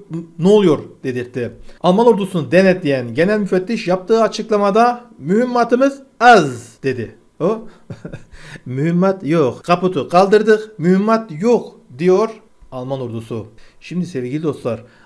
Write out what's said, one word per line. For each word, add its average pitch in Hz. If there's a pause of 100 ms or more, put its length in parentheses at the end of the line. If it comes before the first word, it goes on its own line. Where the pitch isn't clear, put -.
(400)
ne 170
oluyor?" 196 (240)
dedirtti. 123 (300)
Alman 196
ordusunu 190
denetleyen 147
genel 196
müfettiş 190
yaptığı 185
açıklamada 214 (180)
"Mühimmatımız 240 (180)
az." 160
dedi. 120 (240)
O 208 (540)
<laughs> -
"Mühimmat 170
yok. 143
Kaputu 180
kaldırdık. 214
Mühimmat 190
yok." 226 (180)
diyor 185 (420)
Alman 131
ordusu. 113 (320)
Şimdi 170
sevgili 131
dostlar, 127 (220)